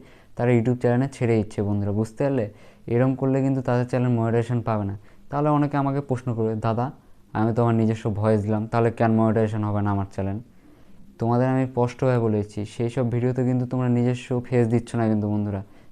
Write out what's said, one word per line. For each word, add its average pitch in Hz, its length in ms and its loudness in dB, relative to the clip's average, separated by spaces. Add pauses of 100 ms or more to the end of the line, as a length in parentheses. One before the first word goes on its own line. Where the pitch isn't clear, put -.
(360)
তারা 123 160 2
YouTube 120 260 4
চ্যানেলে 123 360 2
ছেড়ে 117 220 0
দিচ্ছে 107 260 -2
বন্ধুরা, 101 300 -2
বুঝতে 110 320 -2
পারলে? 135 260 -2 (380)
এরম 127 280 2
করলে 135 260 0
কিন্তু 135 200 0
তাদের 123 260 0
চ্যানেল 127 220 0
মনিটাইজেশন 117 520 0
পাবে 107 240 -2
না। 98 120 -6 (320)
তাহলে 147 200 0
অনেকে 147 280 2
আমাকে 139 240 -2
প্রশ্ন 127 340 -4
করবে, 110 200 -2
"দাদা, 117 360 -2 (420)
আমি 110 200 2
তো 117 80 2
আমার 117 140 4
নিজস্ব 113 380 0
ভয়েস 107 280 2
দিলাম, 107 260 -2
তাহলে 117 240 0
কেন 113 200 2
মনিটাইজেশন 110 520 2
হবে 104 180 -2
না 104 100 0
আমার 98 220 -2
চ্যানেল?" 98 260 -6 (800)
তোমাদের 120 280 2
আমি 131 180 2
স্পষ্টভাবে 123 540 0
বলে 110 180 2
দিচ্ছি, 104 280 -4
সেই 117 240 -4
সব 123 220 -2
ভিডিওতে 127 320 0
কিন্তু 123 220 0
তোমরা 127 240 -2
নিজস্ব 123 560 0
ফেস 120 220 2
দিচ্ছ 117 280 0
না 113 120 0
কিন্তু 107 200 0
বন্ধুরা, 104 360 -2 (280)